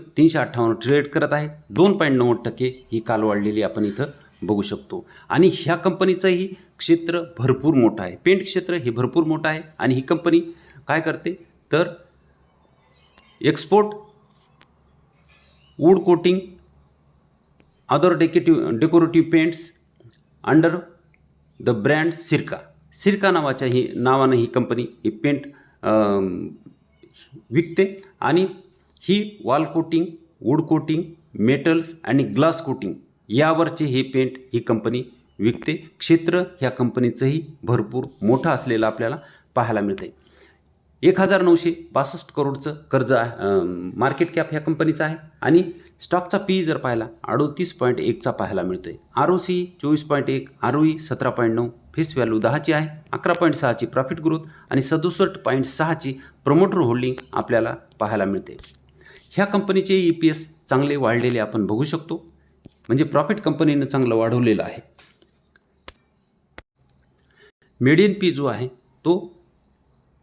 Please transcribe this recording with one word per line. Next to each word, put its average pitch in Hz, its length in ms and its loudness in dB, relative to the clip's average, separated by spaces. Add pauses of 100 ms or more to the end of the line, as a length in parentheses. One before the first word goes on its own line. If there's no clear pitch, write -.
(160)
तीनशे 160 220 4
अठ्ठावन्न 113 440 0
ट्रेड 143 260 2
करत 147 240 -2
आहे, 151 160 -4 (220)
दोन 185 280 4
पॉइंट 143 180 2
नव्वद 120 280 2
टक्के 123 280 -4 (200)
ही 113 80 -2
काल 110 220 -2
वाढलेली 107 400 0
आपण 104 220 -2
इथं 123 260 -4 (320)
बघू 101 200 0
शकतो. 95 420 -8 (260)
आणि 160 240 6
ह्या 165 240 -2
कंपनीचंही 185 680 0 (320)
क्षेत्र 165 440 0 (160)
भरपूर 131 360 2
मोठं 110 280 4
आहे, 90 220 -10
पेंट 185 180 4
क्षेत्र 180 320 -4
हे 123 160 -2
भरपूर 127 340 0
मोठं 156 240 -2
आहे. 156 140 -4 (160)
आणि 127 160 2
ही 127 80 0
कंपनी 170 380 2 (480)
काय 156 120 0
करते 156 340 -6 (360)
तर - 180 2 (1500)
एक्सपोर्ट 196 540 2 (1800)
वूड 175 220 6
कोटिंग, 180 380 2 (1500)
other 147 260 4
decorative, 160 420 4 (220)
decorative 160 500 4
paints 165 320 2 (840)
under 156 260 4 (880)
the 123 160 0
brand 151 380 0
सिरका. - 420 -4 (380)
सिरका 196 360 0
नावाच्या 139 380 0
ही, 123 180 2 (100)
नावानं 131 380 2
ही 117 140 2
कंपनी 123 340 -2 (220)
ही 107 80 0
पेंट, 143 340 -2 (360)
अं, 98 640 0 (1040)
विकते 165 360 0 (340)
आणि 175 260 2 (560)
ही 208 420 -2
वॉल 147 220 0
कोटिंग, 165 400 -2 (340)
वूड 147 240 0
कोटिंग, 156 380 0 (380)
मेटल्स 143 540 0 (100)
आणि 131 220 2
ग्लास 139 360 0
कोटिंग 104 320 -6 (340)
यावरचे 156 580 0
हे 131 180 0
पेंट 131 340 -2 (140)
ही 120 80 0
कंपनी 113 420 -2 (360)
विकते. 120 380 -2 (220)
क्षेत्र 165 440 2 (180)
ह्या 127 120 0
कंपनीचंही 131 680 -2 (220)
भरपूर 123 400 -2 (180)
मोठं 131 280 2
असलेलं 117 360 0
आपल्याला 117 300 -4 (400)
पाहायला 113 240 0
मिळतंय. 98 300 -6 (920)
एक 185 180 4
हजार 190 220 2
नऊशे 170 300 4 (220)
बासष्ट 147 400 -4
करोडचं 139 400 -4 (160)
कर्ज 131 220 2
आहे, 117 200 2
अं, 92 640 -2
मार्केट 139 380 -2
कॅप 156 160 -2
ह्या 151 100 -4
कंपनीचं 156 440 -2
आहे 160 120 -4 (260)
आणि 160 200 4 (380)
स्टॉकचा 180 380 -2
पी 185 260 0
जर 156 120 -2
पाहिला 117 300 -4 (180)
अडोतीस 151 500 -2
पॉइंट 123 260 0
एकचा 117 300 -2
पाहायला 95 320 -4
मिळतोय, 90 320 -8 (220)
आरओसी 175 480 0 (180)
चोवीस 151 220 0
पॉइंट 143 260 -2
एक, 131 180 -4 (140)
आरओई 151 360 2
सतरा - 320 -4
पॉइंट 117 240 0
नऊ, 120 140 -2 (260)
फेस 156 220 -4
व्हॅल्यू 113 240 0
दहाची 151 320 0
आहे, 156 160 -2 (240)
अकरा - 200 -2
पॉइंट 170 220 0
सहाची 120 320 -2
प्रॉफिट 135 340 -4
ग्रोथ 160 280 -2 (220)
आणि 131 120 0
सदुसष्ट 170 640 -2
पॉइंट 127 220 0
सहाची 156 480 -4 (300)
प्रमोटर 180 340 4
होल्डिंग 127 360 0 (180)
आपल्याला 113 420 0 (260)
पाहायला 104 240 -2
मिळते. - 320 -6 (760)
ह्या 196 140 0
कंपनीचे 190 520 0
ईपीएस 165 480 2 (180)
चांगले 143 320 0
वाढलेले 120 420 0
आपण 104 280 -2
बघू 107 180 -2
शकतो, - 400 -6 (640)
म्हणजे 147 180 2
प्रॉफिट 151 340 0
कंपनीनं 147 460 2
चांगलं 131 280 0
वाढवलेलं 113 480 2
आहे. - 180 -10 (3000)
median 180 400 4
पी 175 100 2
जो 139 160 -4
आहे 117 220 -4
तो - 640 -6 (880)